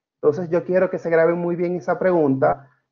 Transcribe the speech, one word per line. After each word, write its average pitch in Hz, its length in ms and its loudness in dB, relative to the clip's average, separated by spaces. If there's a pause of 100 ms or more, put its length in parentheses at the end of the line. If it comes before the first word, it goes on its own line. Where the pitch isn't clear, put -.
(220)
Entonces, 160 300 0
yo 170 120 0
quiero 185 280 0
que 175 80 -6
se 165 100 -6
graben 165 300 2
muy 175 160 -2
bien 175 200 -4
esa 175 220 -4
pregunta, 156 720 0 (220)